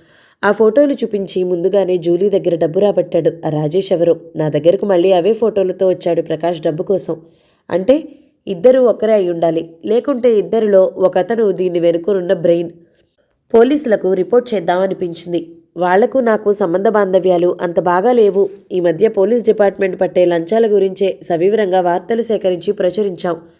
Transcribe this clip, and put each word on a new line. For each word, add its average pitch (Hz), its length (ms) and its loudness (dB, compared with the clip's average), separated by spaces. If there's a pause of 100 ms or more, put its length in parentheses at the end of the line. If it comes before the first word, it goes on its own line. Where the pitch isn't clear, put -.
(440)
ఆ 196 80 2
ఫోటోలు 226 420 4
చూపించి 196 500 -4
ముందుగానే 185 540 0
జూలీ 175 320 0
దగ్గర 175 260 0
డబ్బు 160 240 -2
రాబట్టాడు 175 520 0 (140)
ఆ 160 40 -2
రాజేష్ 151 420 -2
ఎవరో. 170 240 2 (200)
నా 156 140 -2
దగ్గరకు 156 360 2
మళ్ళీ 185 260 2
అవే 185 220 2
ఫోటోలతో 196 560 0
వచ్చాడు 175 320 -2
ప్రకాష్ 160 400 -6
డబ్బు 160 220 -4
కోసం. 175 380 -4 (480)
అంటే 190 340 0 (440)
ఇద్దరూ 247 360 2
ఒకరే 220 300 2
అయి 190 160 0
ఉండాలి, 165 460 -2 (100)
లేకుంటే 240 520 0
ఇద్దరిలో 202 460 2
ఒకతను 190 680 0
దీన్ని 175 280 -2
వెనుకనున్న 175 540 0
బ్రెయిన్. 170 360 0 (840)
పోలీసులకు 233 600 2
రిపోర్ట్ 196 400 0
చేద్దామనిపించింది. 175 1040 -4 (220)
వాళ్లకు 190 400 2
నాకు 214 340 0
సంబంధ 196 360 -2
బాంధవ్యాలు 185 760 2
అంత 175 180 -2
బాగా 180 320 2
లేవు. 202 380 2 (220)
ఈ 185 80 -4
మధ్య 175 280 0
పోలీస్ 214 360 0
డిపార్ట్‌మెంట్ 196 580 0
పట్టే 180 240 2
లంచాల 175 420 0
గురించే 190 520 0 (100)
సవివరంగా 185 520 2
వార్తలు 185 400 -2
సేకరించి 196 520 -2
ప్రచురించాం. 180 680 -4 (180)